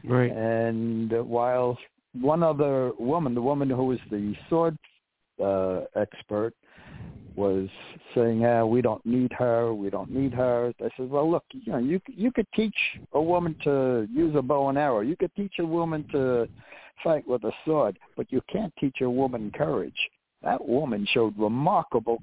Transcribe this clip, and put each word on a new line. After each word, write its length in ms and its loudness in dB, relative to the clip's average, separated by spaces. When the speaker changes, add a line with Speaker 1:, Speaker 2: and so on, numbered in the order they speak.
Speaker 1:
Right. 260 4
Speaker 2:
And, 840 0
uh, 100 2
while 540 0
one 200 4
other 560 2
woman, 380 0
the 60 0
woman 280 0
who 140 0
was 160 0
the 240 -2
sword, 300 2
uh, 380 0
expert, 580 -4
was 340 0
saying, 320 4
"Ah, 200 4
we 160 4
don't 240 0
need 280 2
her, 400 2
we 160 -4
don't 200 -6
need 240 -2
her." 460 0
I 160 -4
said, 140 -8
"Well, 200 0
look, 220 0
you 200 -10
know, 80 -2
you, 280 0
you 240 -2
could 220 -2
teach 460 -2
a 80 2
woman 420 0
to 480 2
use 240 2
a 60 4
bow 280 2
and 80 0
arrow. 240 2
You 140 0
could 200 -2
teach 240 -6
a 60 0
woman 480 -2
to 340 2
fight 240 0
with 160 -2
a 100 -4
sword, 320 2
but 160 -6
you 160 0
can't 300 -4
teach 240 -2
a 80 0
woman 420 -2
courage. 580 -4
That 220 -2
woman 400 0
showed 320 2
remarkable 840 0